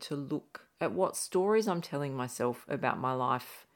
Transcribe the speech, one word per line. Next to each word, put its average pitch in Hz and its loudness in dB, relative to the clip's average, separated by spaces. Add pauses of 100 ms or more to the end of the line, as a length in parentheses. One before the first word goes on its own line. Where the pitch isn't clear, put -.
to - -6
look - -6 (140)
at 170 0
what 185 0
stories 214 4
I'm 170 2
telling 143 -4
myself 123 -2
about 127 0
my 127 0
life 127 -2